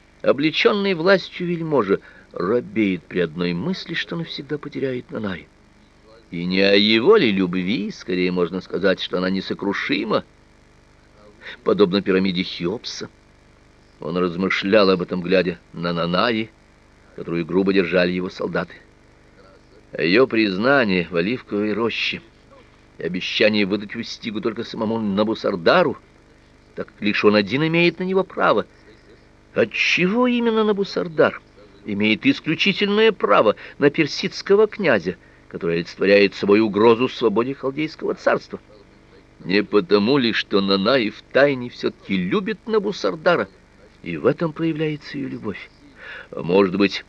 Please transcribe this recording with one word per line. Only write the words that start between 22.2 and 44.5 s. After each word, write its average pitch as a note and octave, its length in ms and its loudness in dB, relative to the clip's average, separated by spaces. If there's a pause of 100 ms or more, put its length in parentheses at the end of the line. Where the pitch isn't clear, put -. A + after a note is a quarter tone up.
и - 60 -10
обещание G#2 600 0
выдать G#2 300 -4
Устигу A2 460 -10
только A2 240 -6
самому A2+ 340 -4
Набусардару, G#2+ 1000 0 (800)
так - 140 -10
как - 120 -20
лишь G#2 240 -2
он G#2 120 6
один G#2 300 0
имеет E3+ 340 2
на - 20 -4
него F#3 220 0
право. F3+ 420 0 (880)
Отчего F3+ 720 0
именно A#3 380 0
Набусардар F3+ 760 -2 (440)
имеет G#2+ 420 0
исключительное G3+ 840 2
право F3 440 4 (220)
на C#3+ 120 4
персидского G3 760 0
князя, A2+ 500 -2 (320)
который E2+ 280 -4
олицетворяет G2 580 4
собой G2+ 260 4
угрозу A2+ 480 4
свободе A#2 460 0
халдейского C#3 600 -6
царства? - 460 -2 (840)
Не G2 180 2
потому G#2 560 2
ли, A#2 140 0
что - 280 0
Нанаи G2+ 500 2
втайне B2+ 600 0
всё-таки - 460 -4
любит F#3+ 500 -2
Набусардара, F#3 840 0 (540)
и E2+ 140 -8
в - 100 -2
этом D#3 260 0